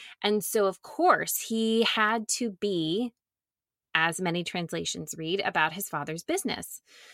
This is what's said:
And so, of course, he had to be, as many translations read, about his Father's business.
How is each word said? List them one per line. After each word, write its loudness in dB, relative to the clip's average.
And 2
so, 2
of -2
course, 2
he 2
had 2
to 0
be, 0
as 2
many 0
translations -6
read, -2
about 2
his -8
Father's -6
business. -4